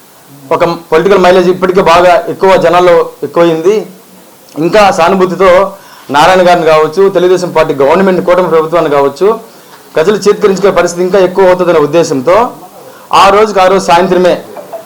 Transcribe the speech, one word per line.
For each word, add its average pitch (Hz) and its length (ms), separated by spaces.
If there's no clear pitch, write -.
ఒక 165 120
పొలిటికల్ 170 540
మైలేజ్ 180 300
ఇప్పటికే 185 340
బాగా 170 460
ఎక్కువ 185 280
జనాల్లో 165 540
ఎక్కువైంది, 170 640
ఇంకా 190 320
సానుభూతితో 185 840
నారాయణ 175 380
గారిని 175 180
కావచ్చు, 156 420
తెలుగుదేశం 180 420
పార్టీ 156 240
గవర్నమెంట్, 170 520
కూటమి 180 220
ప్రభుత్వాన్ని 156 420
కావచ్చు, 147 500
ప్రజలు 180 220
చేత్కరించుకునే 196 560
పరిస్థితి 175 320
ఇంకా 185 140
ఎక్కువ 185 280
అవుతుందనే 180 320
ఉద్దేశంతో 151 720
ఆ 180 160
రోజుకి 202 320
ఆ 185 60
రోజు 190 180
సాయంత్రమే 180 580